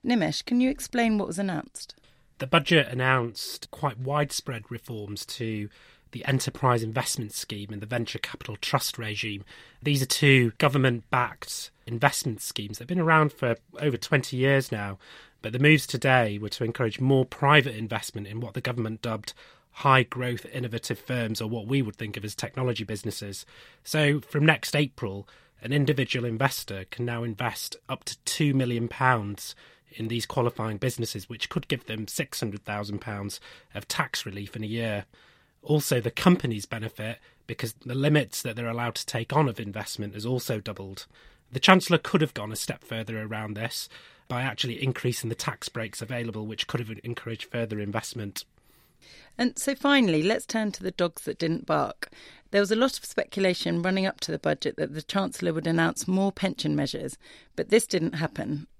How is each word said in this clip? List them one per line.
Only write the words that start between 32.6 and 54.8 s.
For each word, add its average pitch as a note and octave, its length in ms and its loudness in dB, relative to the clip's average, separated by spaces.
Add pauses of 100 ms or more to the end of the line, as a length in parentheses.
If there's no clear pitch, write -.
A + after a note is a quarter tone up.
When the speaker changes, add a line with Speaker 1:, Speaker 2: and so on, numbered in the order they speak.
Speaker 2:
thousand G#2 360 -6
pounds G2+ 400 -8 (360)
of G#2 100 -10
tax - 400 -4
relief G2+ 300 -10
in A2 80 -4
a G#2+ 40 -6
year. A2 380 -4 (560)
Also, C#3+ 380 2
the A#2+ 100 0
companies C3+ 540 2
benefit A2 540 -8 (280)
because A#2 280 -6 (100)
the B2 100 -6
limits C#3+ 460 2
that A2+ 160 -6
they're A#2+ 100 -4
allowed A#2 280 -2
to - 100 -8
take A#2 300 -4
on D3+ 120 4
of A#2 140 -4
investment G2+ 540 -8
has G#2+ 100 -8
also B2 340 -2
doubled. F#2+ 480 -10 (460)
The C3 80 -4
Chancellor F3+ 380 6
could - 240 2
have D3 100 0
gone G#2+ 180 -8
a G#2+ 60 -8
step - 260 -8
further A2+ 380 -6
around G#2+ 340 -8
this A2+ 340 -6 (380)
by B2 140 -2
actually B2+ 420 -4
increasing B2+ 460 -2
the A2+ 60 -2
tax - 340 -6
breaks A2 320 -8
available, A2+ 460 -6
which G#2+ 200 -6
could - 140 -4
have A2 240 -8
encouraged A2+ 400 -8
further A2 340 -6
investment. G#2 680 -6 (880)
Speaker 1:
And B3 220 -2
so C#4 160 -2
finally, A#3+ 480 4
let's G3+ 240 0
turn G#3+ 260 -2
to - 100 -12
the F#3 100 -4
dogs F3 320 -2
that - 140 -4
didn't E3 280 -2
bark. - 440 -2 (420)
There G3+ 100 6
was G3+ 100 2
a G#3+ 40 4
lot C4 200 2
of - 80 -10
speculation F3 800 0
running F#3+ 240 2
up - 140 -4
to - 120 -4
the D#3 60 -2
budget - 380 -2
that D3+ 180 -2